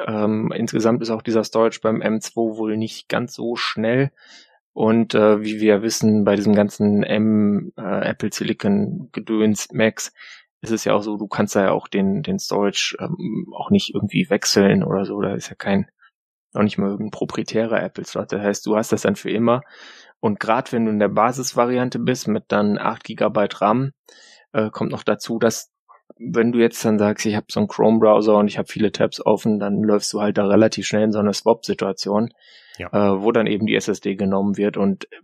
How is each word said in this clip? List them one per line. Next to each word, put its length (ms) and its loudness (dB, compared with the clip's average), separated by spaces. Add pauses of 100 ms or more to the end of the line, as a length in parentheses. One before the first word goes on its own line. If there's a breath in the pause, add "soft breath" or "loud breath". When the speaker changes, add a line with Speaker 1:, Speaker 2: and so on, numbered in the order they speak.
Speaker 1:
Ähm, 480 -2
insgesamt 460 0
ist 80 -6
auch 120 -4
dieser 220 0
Storage 380 0
beim 200 0
M 200 -2
zwei 360 -4
wohl 200 -2
nicht 320 -8
ganz 240 -2
so 220 -6
schnell. 560 0 (600 soft breath)
Und, 420 2
äh, 300 6
wie 160 -6
wir 220 4
wissen, 420 2
bei 120 4
diesem 200 4
ganzen 480 2
M, 720 0
äh, 320 -4
Apple 220 -4
Silicon 800 -2
Gedöns 600 -2
Macs 420 -2 (480 loud breath)
ist 100 -6
es 140 -2
ja 80 2
auch 100 2
so, 140 -4
du 100 -6
kannst 280 -2
da 100 4
ja 60 2
auch 160 -2
den, 360 0
den 160 -4
Storage, 600 -2
ähm, 540 -6
auch 160 -8
nicht 240 2
irgendwie 360 -2
wechseln 540 2
oder 220 -2
so. 160 -6
Da 140 -2
ist 140 -10
ja 60 -16
kein, 320 -2 (640 soft breath)
noch 100 0
nicht 140 0
mal 120 0
irgendein 220 -6
proprietärer 720 -2
Apple 220 -10
Slot. 260 -8
Das 100 -4
heißt, 240 -2
du 120 0
hast 140 -2
das 100 -2
dann 140 0
für 140 -10
immer. 320 0 (580 loud breath)
Und 200 -2
grad 320 0
wenn 140 0
du 60 0
in 80 0
der 100 4
Basisvariante 880 0
bist 280 -2
mit 200 -2
dann 320 2
acht 240 -4
Gigabyte 580 -2
ram, 300 2 (640 soft breath)
äh, 180 0
kommt 180 -4
noch 140 -8
dazu, 340 -2
dass 320 0 (480 soft breath)
wenn 340 0
du 80 2
jetzt 260 2
dann 140 2
sagst, 260 0
ich 100 0
hab 160 -6
so 80 -4
einen 80 2
Chrome-Browser 720 4
und 100 4
ich 100 -4
hab 120 -6
viele 220 0
Tabs 340 -2
offen, 340 2
dann 220 -2
läufst 320 0
du 80 -2
halt 160 0
da 80 2
relativ 400 4
schnell 180 0
in 80 2
so 80 -2
eine 140 0
Swap-Situation, 960 -2 (480 loud breath)
Speaker 2:
Ja. 160 -10
Speaker 1:
äh, 280 2
wo 100 2
dann 160 2
eben 180 -2
die 100 0
S 120 0
S 120 -2
D 160 -4
genommen 400 -2
wird. 220 -2
Und 300 -2 (160)